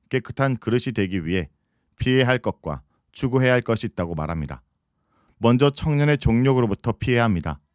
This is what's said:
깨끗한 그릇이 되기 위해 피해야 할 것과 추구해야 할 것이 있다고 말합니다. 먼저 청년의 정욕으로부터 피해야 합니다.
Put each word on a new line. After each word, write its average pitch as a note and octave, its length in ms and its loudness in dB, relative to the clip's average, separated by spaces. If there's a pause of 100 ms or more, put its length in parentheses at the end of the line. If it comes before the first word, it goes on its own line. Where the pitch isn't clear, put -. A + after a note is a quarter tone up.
깨끗한 C3+ 480 -2
그릇이 A#2 380 -2
되기 F#2+ 320 -2
위해 F2 240 -2 (480)
피해야 C3 280 2
할 B2+ 120 2
것과 D#2 420 -6 (320)
추구해야 B2+ 400 2
할 B2 80 4
것이 A2+ 280 -4
있다고 E2+ 260 -6
말합니다. D#2 480 -6 (760)
먼저 B2 320 4
청년의 D3 480 0
정욕으로부터 A#2+ 720 2
피해야 A#2+ 320 0
합니다. E2 360 -2 (140)